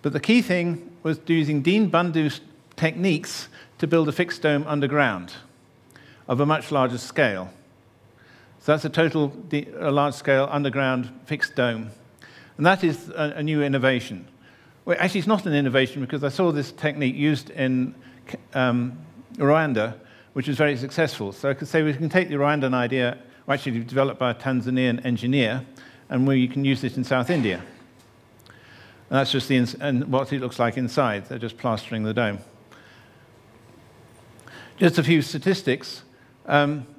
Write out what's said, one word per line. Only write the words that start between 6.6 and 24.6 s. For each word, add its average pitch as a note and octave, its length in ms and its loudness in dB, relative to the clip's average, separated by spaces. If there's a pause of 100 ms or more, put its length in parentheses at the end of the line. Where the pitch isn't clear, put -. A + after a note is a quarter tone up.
larger B2+ 280 2
scale. G2 500 0 (1080)
So D3+ 140 2
that's D#3 120 0
a D#3 40 -2
total D#3 400 2
de-, D3 400 -6 (100)
a D#3+ 100 0
large-scale C#3 600 2
underground C3 580 0 (160)
fixed - 300 -4
dome. A2+ 340 -2 (680)
And D3 100 0
that F#3 160 4
is D#3 260 -2
a, D3+ 280 -4
a D3+ 40 -6
new D3+ 220 0
innovation. B2+ 640 0 (580)
Well, F3 140 0
actually, F#3 220 0
it's D#3+ 60 -2
not G#3 200 2
an D#3 60 0
innovation C3+ 460 2
because C3 240 -4
I C#3 60 -2
saw F3 220 2
this C#3+ 200 -2
technique C#3+ 440 -2
used D3 340 0
in, B2+ 460 -2 (580)
um, B2+ 460 0 (340)
Rwanda, C#3 640 2 (380)
which C3+ 140 -4
was C#3 100 -2
very D3 200 2
successful. B2 560 -4
So - 160 -4
I C3+ 60 -2
could A#2+ 120 -10
say D#3+ 140 0
we D3+ 140 0
can D#3 120 -4
take F3+ 220 0
the D3 60 -4
Rwandan C#3 400 2
idea, B2 420 0 (300)
actually C#3 360 -2
developed B2+ 360 0
by B2+ 100 0
a A#2 60 -2
Tanzanian B2+ 680 0